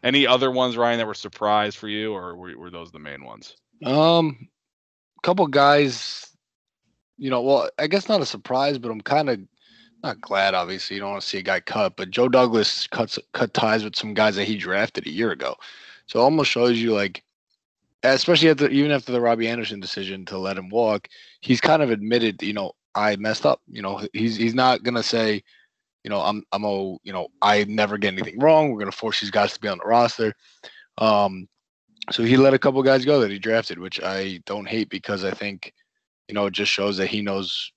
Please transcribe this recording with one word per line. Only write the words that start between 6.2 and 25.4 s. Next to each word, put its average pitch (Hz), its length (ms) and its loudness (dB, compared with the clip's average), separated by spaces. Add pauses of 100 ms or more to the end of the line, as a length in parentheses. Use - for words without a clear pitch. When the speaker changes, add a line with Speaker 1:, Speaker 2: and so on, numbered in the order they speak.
Speaker 2:
you 135 120 -6
know, 123 120 0
well, 131 360 4
I 156 80 0
guess 185 220 0
not 208 120 4
a 131 60 -2
surprise, 131 520 -2
but 120 120 -8
I'm 110 100 -8
kinda 139 380 0 (640)
not 110 180 -8
glad, 98 340 2
obviously. 92 420 -4
You 98 40 -6
don't 98 100 -6
wanna 101 120 -8
see - 160 -8
a 92 40 -8
guy 95 180 -2
cut, 101 360 -2
but 95 140 -8
Joe 123 180 2
Douglas 120 600 2
cuts, - 300 -4 (140)
cut - 220 -2
ties 110 300 0
with 107 120 -8
some 107 180 -8
guys 107 220 2
that 98 80 -2
he 107 120 -4
drafted 95 500 -4
a 76 40 -10
year 101 220 -2
ago. 65 240 -6 (500)
So - 140 -2
it - 20 6
almost 147 280 4
shows 120 280 2
you, 113 140 0
like, 101 320 -2 (760)
especially 151 480 6
after, 143 180 4
even 143 240 2
after 131 200 -2
the 123 80 0
Robbie 117 280 2
Anderson 110 320 -6
decision 95 460 -10
to 98 120 -8
let 95 200 -4
him 92 120 -12
walk, 107 380 0 (320)
he's 123 200 0
kind 156 220 4
of 131 80 2
admitted, 110 520 0
you 101 100 -6
know, 101 200 -6 (220)
"I 104 220 0
messed 107 300 -2
up." - 220 2
You 107 140 -14
know, 98 300 -8
he's, 110 240 -2
he's 113 180 0
not 127 280 2
gonna 120 200 -2
say, 107 400 -2 (600)